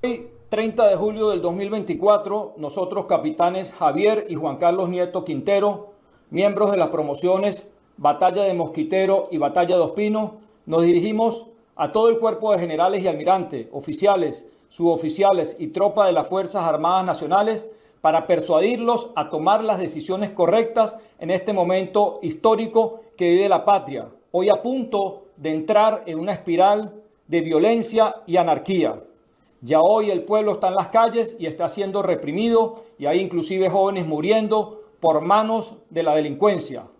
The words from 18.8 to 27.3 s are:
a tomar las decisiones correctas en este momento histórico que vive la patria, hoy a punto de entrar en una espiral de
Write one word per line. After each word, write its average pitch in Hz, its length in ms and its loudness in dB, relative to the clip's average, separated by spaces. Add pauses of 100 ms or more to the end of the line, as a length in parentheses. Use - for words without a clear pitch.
a 151 140 -4
tomar 190 340 2
las 214 140 0
decisiones 185 520 -6
correctas 220 680 0 (200)
en 165 120 -8
este 185 240 -2
momento 190 640 0
histórico 226 800 0 (160)
que 175 140 0
vive 190 180 4
la 208 160 2
patria, 135 440 0 (240)
hoy 180 180 2
a 190 100 4
punto 220 680 -4 (100)
de 156 120 -6
entrar 214 540 2
en 160 140 -8
una 185 140 -6
espiral 190 600 0 (340)
de 165 140 0